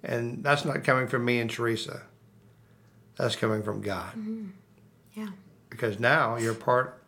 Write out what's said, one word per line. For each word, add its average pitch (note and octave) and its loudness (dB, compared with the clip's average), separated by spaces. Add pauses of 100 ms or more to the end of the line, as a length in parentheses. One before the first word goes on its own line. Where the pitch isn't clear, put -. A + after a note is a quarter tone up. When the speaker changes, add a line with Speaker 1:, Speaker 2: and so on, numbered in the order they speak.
Speaker 1:
And A#2+ -4
that's C#3+ 2
not C#3 -2
coming B2+ 4
from B2 0
me A#2+ 4
and A2+ 0
Teresa. A2+ -2 (1120)
That's A#2+ 0
coming G#2+ 0
from G2+ -4
God. F#2+ -6
Speaker 2:
Mm-hmm. A3 -8 (680)
Yeah. G#3+ -10 (420)
Speaker 1:
Because A2 -4
now A#2+ 4
you're A2+ 0
part - 0